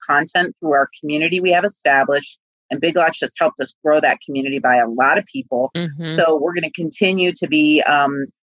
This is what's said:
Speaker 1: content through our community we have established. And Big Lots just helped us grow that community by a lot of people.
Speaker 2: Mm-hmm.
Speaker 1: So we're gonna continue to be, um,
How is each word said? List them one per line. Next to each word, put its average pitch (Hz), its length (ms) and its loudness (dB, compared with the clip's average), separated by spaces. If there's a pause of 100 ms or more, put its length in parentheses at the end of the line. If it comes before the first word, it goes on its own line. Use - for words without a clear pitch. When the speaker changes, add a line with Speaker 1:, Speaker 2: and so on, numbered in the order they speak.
Speaker 1:
content 165 540 0
through 156 140 0
our 139 160 2 (120)
community 156 380 -2
we 180 120 0
have 180 140 2
established. 143 720 0 (320)
And 131 120 -6
Big 170 160 0
Lots 170 200 2
just - 220 -6
helped 156 220 0
us 131 120 -6 (100)
grow 151 180 4
that 143 220 0
community 139 360 -6
by 127 160 4
a 117 140 4
lot 135 280 2
of 202 80 -2
people. 131 500 -4
Speaker 2:
Mm-hmm. 160 420 -6
Speaker 1:
So 160 220 2
we're 170 140 -2
gonna 160 180 -4
continue 180 640 -2
to 170 140 -6
be, 151 360 2
um, 143 420 0 (260)